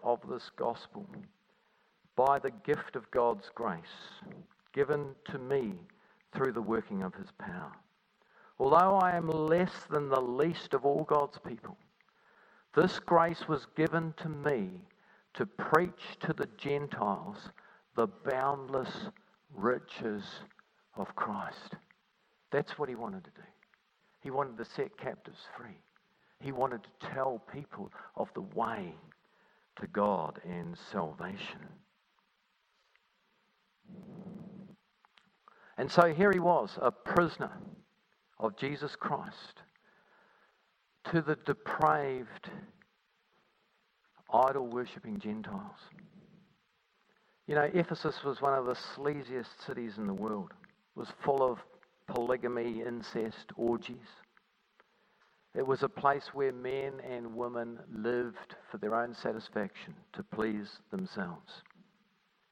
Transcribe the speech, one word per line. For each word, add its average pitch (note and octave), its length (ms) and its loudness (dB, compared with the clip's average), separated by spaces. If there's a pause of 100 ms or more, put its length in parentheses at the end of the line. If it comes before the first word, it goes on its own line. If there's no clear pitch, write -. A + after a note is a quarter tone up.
of A#2 240 0
this B2+ 300 -6
gospel - 500 -4 (1120)
by C#3 220 8
the C#3 120 -2
gift C#3+ 460 -2
of A#2+ 140 -8
God's A#2 440 4
grace - 680 -6 (500)
given C#3 420 0 (120)
to C#3 120 -6
me B2+ 360 0 (580)
through C3 200 2
the A#2 100 -2
working G#2 400 -2
of F#2 120 -4
his F#2+ 180 -12
power. F2 400 -10 (840)
Although E3+ 380 8
I F3+ 180 6
am E3 140 2
less D#3+ 600 4
than D3 180 2
the C3+ 140 6
least C3 500 2
of C3 140 2
all D3 180 4
God's D3 340 2
people, - 380 -12 (960)
this F3 260 6
grace E3+ 480 4
was D#3 200 0 (100)
given D#3+ 380 2
to - 160 -6
me C3 500 0 (540)
to B2+ 100 -2
preach - 760 2
to D#3+ 120 0
the C#3 240 -2
Gentiles C#3+ 920 -2 (460)
the A#2 100 6
boundless C3+ 1040 0 (440)
riches G#2 840 -2 (560)
of G2 180 -6
Christ." - 600 -6 (760)
That's - 280 -2
what C#3+ 100 -2
he B2+ 60 -6
wanted G2+ 300 -8
to D2 80 -20
do. - 140 -20 (760)
He C#3 100 -10
wanted C3 260 -2
to A2+ 80 -6
set B2 320 -6
captives - 580 -10
free. A#2 280 -16 (580)
He C#3 100 -6
wanted C3 320 0
to - 260 -16
tell C3 320 -2
people - 520 -12 (240)
of G#2 160 -4
the - 80 -6
way G#2 560 -4 (800)
to - 120 -8
God F#2 560 2
and F2 340 -6 (120)
salvation. F2 800 -6 (4000)
And C3 160 -2
so E3+ 220 8
here G3 180 6
he F#3 60 4
was, E3 420 4
a B2 100 6
prisoner - 640 0 (840)
of G#2+ 180 -2
Jesus - 400 -6
Christ, - 640 -8 (1400)
to E3 160 4
the D3 160 2
depraved, C#3+ 1120 0 (1800)
idol-worshipping B2 840 2
Gentiles. G2+ 720 -8 (1600)
You D3 100 2
know, D3 180 4
Ephesus E3 500 0
was C3+ 160 -2
one C#3 140 4
of C3 100 2
the B2 100 2
sleaziest C3+ 920 -6
cities A#2 320 -8
in G#2+ 80 -4
the G2 80 -2
world. G2+ 400 -4 (420)
It - 20 -8
was A#2 120 -8 (120)
full C3+ 200 4
of B2 200 2 (440)
polygamy, A#2+ 760 0
incest, A#2 760 -6
orgies. A#2 520 -2 (1500)
It B2 120 0
was C3 160 4
a C3 80 2
place C#3+ 420 2
where C3+ 200 2
men C3+ 480 -4
and A#2+ 360 -8
women A#2 420 -4 (140)
lived A#2 640 -2 (140)
for A2 80 -8
their G#2+ 160 -2
own A#2 180 0
satisfaction, A2 840 -6 (200)
to G2+ 80 -8
please G#2+ 580 -4 (100)
themselves. F#2 720 -8 (880)